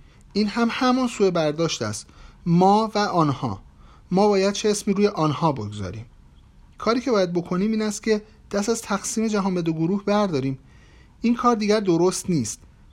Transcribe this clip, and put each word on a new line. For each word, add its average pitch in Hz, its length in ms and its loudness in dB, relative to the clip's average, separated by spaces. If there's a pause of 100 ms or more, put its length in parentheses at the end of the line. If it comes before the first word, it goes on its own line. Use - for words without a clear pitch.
(360)
این 208 120 0
هم 233 220 0
همان 254 380 0
سوء 196 220 2
برداشت 160 520 -2
است. 104 240 -6 (400)
ما 196 480 6
و 214 40 0
آنها. 151 640 0 (480)
ما 196 180 4
باید 202 260 2
چه 208 160 -2
اسمی 202 240 -2
روی 202 120 2
آنها 156 460 0
بگذاریم؟ 104 540 -8 (720)
کاری 233 220 0
که 262 100 -4
باید 190 220 2
بکنیم 180 380 -2
این 214 120 -2
است 214 200 -6
که 214 200 0 (280)
دست 202 180 -2
از 226 140 -2
تقسیم 214 440 -4
جهان 196 280 -2
به 175 80 -2
دو 165 100 -2
گروه 165 320 -2
برداریم. 165 540 0 (640)
این 233 140 2
کار 240 220 2
دیگر 208 240 2
درست 180 500 0
نیست. 139 300 -2 (320)